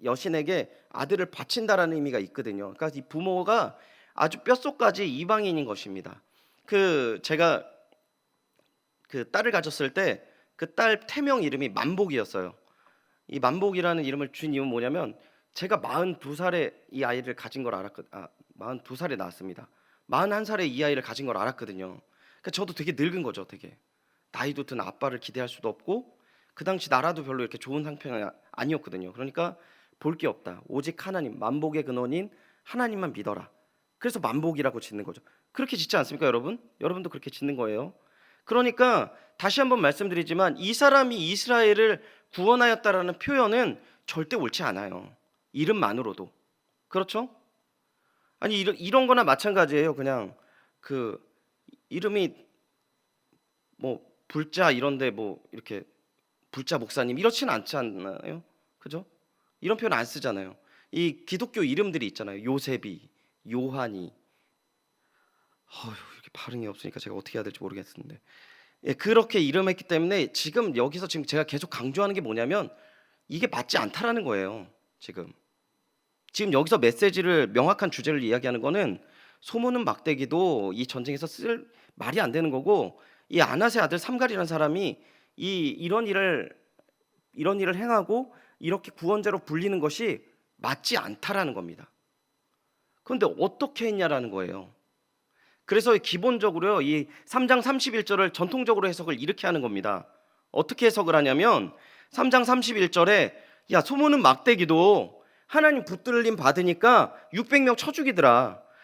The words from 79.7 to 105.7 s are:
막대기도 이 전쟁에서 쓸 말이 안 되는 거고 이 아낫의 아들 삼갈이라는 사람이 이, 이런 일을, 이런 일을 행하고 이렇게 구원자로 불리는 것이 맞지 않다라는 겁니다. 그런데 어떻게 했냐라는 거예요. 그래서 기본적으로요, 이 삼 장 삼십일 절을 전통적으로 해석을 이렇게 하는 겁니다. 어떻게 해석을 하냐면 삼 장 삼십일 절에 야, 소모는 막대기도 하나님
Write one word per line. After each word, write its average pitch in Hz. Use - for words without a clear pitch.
막대기도 135
이 123
전쟁에서 139
쓸 -
말이 220
안 139
되는 160
거고 139
이 170
아낫의 214
아들 165
삼갈이라는 240
사람이 160
이, 180
이런 180
일을, 185
이런 196
일을 185
행하고 226
이렇게 -
구원자로 202
불리는 180
것이 151
맞지 -
않다라는 196
겁니다. 85
그런데 208
어떻게 233
했냐라는 156
거예요. 92
그래서 220
기본적으로요, 190
이 147
삼 254
장 247
삼십일 254
절을 190
전통적으로 202
해석을 160
이렇게 185
하는 165
겁니다. 101
어떻게 233
해석을 202
하냐면 147
삼 262
장 254
삼십일 226
절에 175
야, 175
소모는 285
막대기도 165
하나님 294